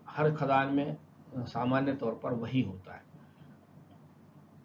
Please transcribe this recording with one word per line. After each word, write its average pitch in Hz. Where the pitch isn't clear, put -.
हर 151
खदान 135
में, 147
अ, -
सामान्य 127
तौर 113
पर 127
वही 120
होता 95
है। -